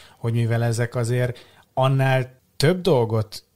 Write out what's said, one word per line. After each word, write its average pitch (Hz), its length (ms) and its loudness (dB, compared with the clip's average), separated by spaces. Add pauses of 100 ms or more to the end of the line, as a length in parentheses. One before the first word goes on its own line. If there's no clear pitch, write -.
(180)
hogy 117 140 -4
mivel 117 320 0
ezek 117 300 -2
azért 123 440 -2 (360)
annál 135 640 0 (180)
több 180 240 2
dolgot 117 600 0 (140)